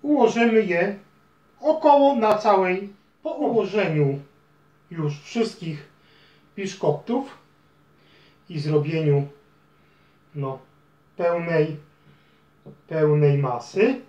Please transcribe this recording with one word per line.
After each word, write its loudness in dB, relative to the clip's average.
ułożymy 2
je -2
około 4
na 2
całej, 0
po -6
ułożeniu -2
już -8
wszystkich -8
biszkoptów -6
i -8
zrobieniu, 0
no, -8
pełnej, -2
pełnej 2
masy -2